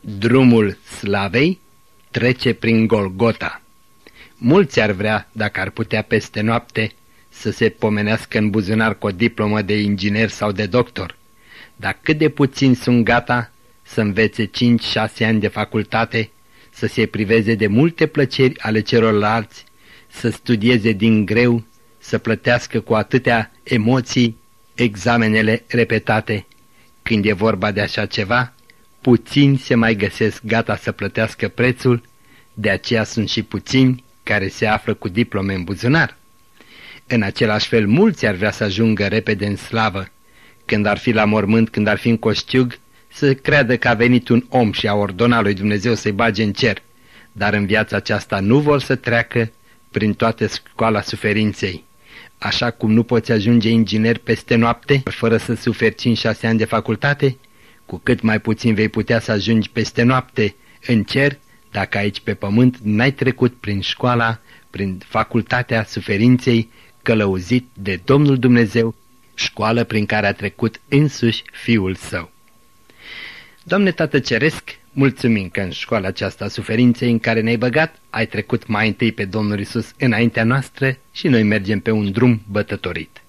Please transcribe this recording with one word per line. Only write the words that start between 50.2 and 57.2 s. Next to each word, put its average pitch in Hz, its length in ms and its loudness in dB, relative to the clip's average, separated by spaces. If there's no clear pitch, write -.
școala 110 540 -4
suferinței. 104 840 -4
Așa - 320 -4
cum 110 220 -2
nu 113 100 4
poți 113 300 0
ajunge 113 360 2
inginer 113 500 0
peste - 360 -2
noapte, 120 500 0
fără 113 320 0
să 113 180 -2
suferi 110 400 -2
cinci, 117 240 0
șase 110 280 -2
ani 113 120 2
de 110 60 0
facultate, 123 720 -2